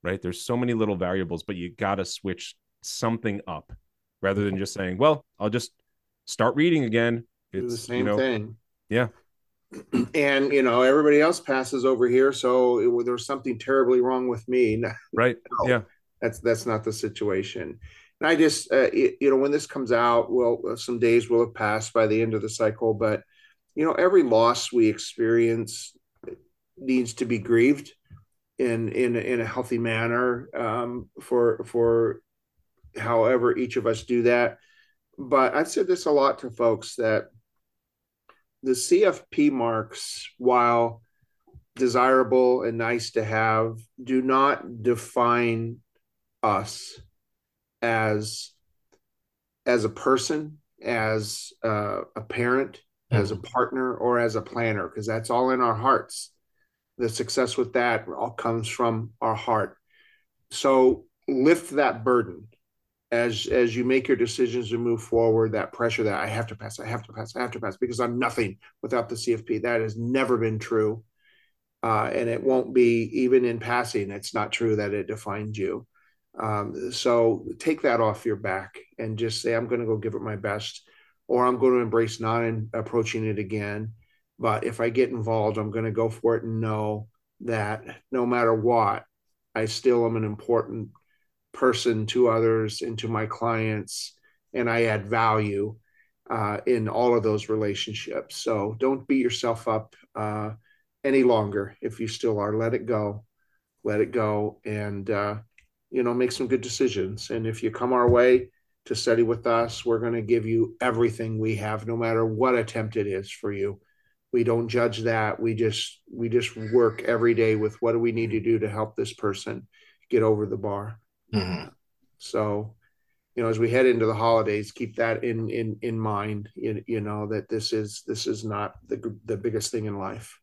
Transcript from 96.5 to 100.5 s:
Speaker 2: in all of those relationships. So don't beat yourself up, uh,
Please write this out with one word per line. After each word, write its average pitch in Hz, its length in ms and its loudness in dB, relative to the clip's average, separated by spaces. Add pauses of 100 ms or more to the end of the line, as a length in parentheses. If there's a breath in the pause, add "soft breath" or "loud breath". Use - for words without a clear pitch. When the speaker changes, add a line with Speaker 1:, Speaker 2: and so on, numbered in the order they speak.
Speaker 2:
in 110 220 2
all 120 280 2
of 104 80 2
those 107 260 0
relationships. 107 880 -4
So 110 420 -2
don't 131 280 0
beat 135 140 2
yourself 117 460 -2
up, 110 280 -4 (200)
uh, 107 360 -6 (520)